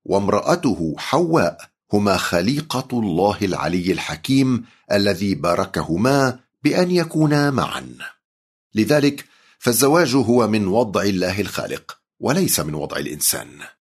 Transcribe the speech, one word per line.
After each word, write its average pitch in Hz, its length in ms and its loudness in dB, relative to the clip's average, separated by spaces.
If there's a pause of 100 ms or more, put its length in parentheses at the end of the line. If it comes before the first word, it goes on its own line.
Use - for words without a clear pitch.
وامرأته 101 960 0
حواء 156 720 0 (220)
هما 101 240 2
خليقة 123 760 -2
الله 98 500 0
العلي 87 500 -2
الحكيم 127 720 0 (280)
الذي 101 420 0
باركهما 95 1040 0 (240)
بأن 175 280 2
يكونا 156 600 2
معا. 65 460 -4 (800)
لذلك 139 500 2 (340)
فالزواج 135 560 4
هو 120 340 4
من 107 180 0
وضع 101 360 0
الله 95 380 0
الخالق - 580 -8 (220)
وليس 151 400 0
من 76 140 -6
وضع 73 220 -6
الإنسان. 73 520 -6 (380)